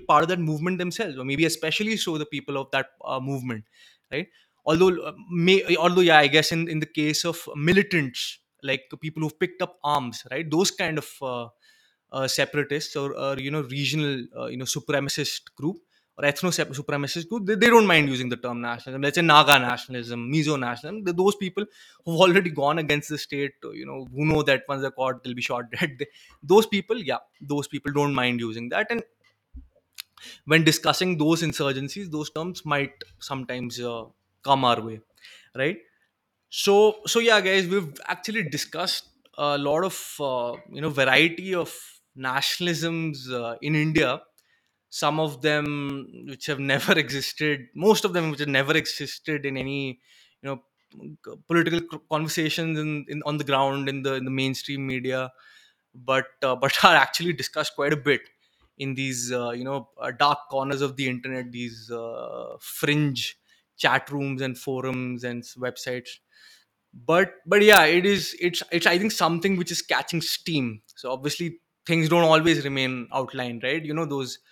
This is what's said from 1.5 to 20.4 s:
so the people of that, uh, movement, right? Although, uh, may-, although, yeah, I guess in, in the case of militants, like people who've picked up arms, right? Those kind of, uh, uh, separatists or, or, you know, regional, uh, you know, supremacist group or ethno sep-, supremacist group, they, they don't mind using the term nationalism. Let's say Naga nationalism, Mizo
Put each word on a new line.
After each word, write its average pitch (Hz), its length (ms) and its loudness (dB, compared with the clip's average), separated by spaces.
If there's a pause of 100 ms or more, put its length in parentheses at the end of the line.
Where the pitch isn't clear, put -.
so 165 220 -2
the 151 80 -4
people 139 300 -8
of 135 140 -6
that, 135 160 0 (180)
uh, 131 160 -4
movement, 127 440 -6 (460)
right? 151 160 -6 (380)
Although, 170 380 4
uh, 151 100 -8 (180)
may-, 180 460 4
although, 175 240 4
yeah, 165 180 10
I 147 100 8
guess 151 240 4
in, 165 160 -2
in 156 120 -2
the 156 60 -6
case 151 380 -2
of 165 300 -4
militants, 156 840 0 (240)
like 135 220 -4 (160)
people 156 220 -6
who've 151 160 -4
picked 180 240 -4
up 180 220 -8
arms, 135 460 -2
right? 151 200 -6
Those 180 200 4
kind 160 280 -4
of, - 120 -10 (100)
uh, 123 280 -6 (640)
uh, 131 160 -2
separatists 143 680 -2
or, 139 200 -4
or, 139 220 -4
you 135 120 -6
know, 151 120 -4
regional, 139 640 -2 (140)
uh, 123 80 -8
you 123 100 -10
know, 127 80 -8
supremacist 139 920 -4
group 156 200 -4 (420)
or 139 60 -4
ethno 143 280 0
sep-, 151 180 -2
supremacist 143 580 -6
group, 208 180 -4
they, 208 100 2
they 220 120 6
don't 226 180 10
mind 156 220 6
using 127 200 -2
the 120 80 -4
term 120 240 -8
nationalism. 120 420 -8
Let's 143 140 0
say 170 60 4
Naga 147 360 8
nationalism, 120 720 -4
Mizo 151 260 0